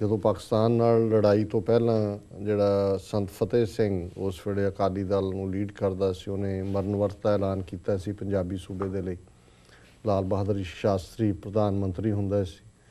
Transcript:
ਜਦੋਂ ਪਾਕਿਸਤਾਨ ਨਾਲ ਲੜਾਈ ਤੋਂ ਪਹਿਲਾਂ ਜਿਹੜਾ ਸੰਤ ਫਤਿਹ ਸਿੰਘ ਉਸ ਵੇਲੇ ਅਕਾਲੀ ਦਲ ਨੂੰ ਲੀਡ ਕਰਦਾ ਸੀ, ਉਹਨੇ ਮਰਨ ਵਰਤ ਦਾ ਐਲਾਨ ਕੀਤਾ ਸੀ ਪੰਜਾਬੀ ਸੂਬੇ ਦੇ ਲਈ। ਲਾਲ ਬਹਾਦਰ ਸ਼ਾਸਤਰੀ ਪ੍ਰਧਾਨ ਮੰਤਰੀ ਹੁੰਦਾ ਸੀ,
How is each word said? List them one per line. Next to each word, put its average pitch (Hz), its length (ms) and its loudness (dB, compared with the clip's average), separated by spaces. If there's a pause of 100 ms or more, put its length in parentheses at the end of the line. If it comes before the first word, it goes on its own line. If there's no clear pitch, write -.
ਜਦੋਂ 107 160 2
ਪਾਕਿਸਤਾਨ 110 540 2
ਨਾਲ 117 380 4
ਲੜਾਈ 107 340 6
ਤੋਂ 104 180 -2
ਪਹਿਲਾਂ 113 560 2 (260)
ਜਿਹੜਾ 101 540 2
ਸੰਤ 101 320 -4
ਫਤਿਹ 117 360 0
ਸਿੰਘ 98 520 -2
ਉਸ 95 300 -6
ਵੇਲੇ 98 200 0
ਅਕਾਲੀ 95 360 0
ਦਲ 98 260 0
ਨੂੰ 95 220 -4
ਲੀਡ 98 200 -4
ਕਰਦਾ 95 420 0
ਸੀ, 90 180 -8
ਉਹਨੇ 98 300 -4
ਮਰਨ 98 340 -2
ਵਰਤ 101 280 0
ਦਾ 104 120 2
ਐਲਾਨ 95 260 -2
ਕੀਤਾ 98 360 -4
ਸੀ 92 140 -6
ਪੰਜਾਬੀ 98 460 -4
ਸੂਬੇ 95 320 -6
ਦੇ 95 120 -4
ਲਈ। 90 160 -6 (880)
ਲਾਲ 98 180 2
ਬਹਾਦਰ 98 400 -2
ਸ਼ਾਸਤਰੀ 98 680 0
ਪ੍ਰਧਾਨ 101 420 0
ਮੰਤਰੀ 98 380 -2
ਹੁੰਦਾ 101 320 0
ਸੀ, - 220 -10 (240)